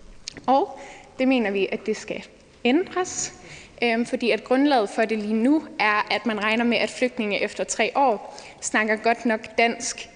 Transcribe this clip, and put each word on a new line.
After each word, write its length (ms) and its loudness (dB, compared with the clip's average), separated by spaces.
og 340 2
det 100 2
mener 220 2
vi, 220 0
at 140 -6
det 100 -2
skal 280 -10
ændres, 720 0
øhm, 240 2
fordi 240 -2
at 140 0
grundlaget 460 4
for 140 2
det 140 -2
lige 160 -2
nu 300 4
er, 320 2
at 160 -2
man 180 -2
regner 200 2
med, 140 2
at 120 0
flygtninge 520 -2
efter 220 -4
tre 300 -2
år 460 0
snakker 360 0
godt 300 0
nok 140 0
dansk 580 0